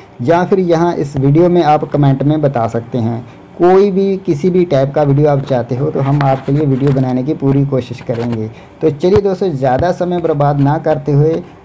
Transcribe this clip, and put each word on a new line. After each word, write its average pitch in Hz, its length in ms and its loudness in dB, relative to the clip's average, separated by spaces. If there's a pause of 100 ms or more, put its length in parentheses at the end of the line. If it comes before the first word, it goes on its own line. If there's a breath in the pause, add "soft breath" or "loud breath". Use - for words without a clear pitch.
(220 loud breath)
या 165 220 2
फिर 190 160 0
यहाँ 170 360 0
इस 143 200 -6
video 143 320 4
में 175 160 2
आप 151 220 2
comment 139 360 2
में 151 180 0
बता 135 280 0
सकते 117 300 -6
हैं। 117 240 -4 (360 loud breath)
कोई 190 320 4
भी 196 280 0
किसी 185 320 -2
भी 180 160 2
type 139 280 0
का 151 100 2
video 143 240 4
आप 139 160 0
चाहते 120 320 -4
हो 147 140 -4
तो 147 100 -4
हम 139 240 0
आपके 135 280 0
लिए 151 140 0
video 135 260 0
बनाने 127 300 0
की 151 140 -2
पूरी 139 300 2
कोशिश 127 360 -4
करेंगे। 117 480 -6 (300 loud breath)
तो 160 100 2
चलिए 180 300 0
दोस्तों 196 300 -2
ज़्यादा 135 440 0
समय 175 260 -4
बर्बाद 147 400 0
ना 139 200 2
करते 151 320 -2
हुए 160 300 2 (220 loud breath)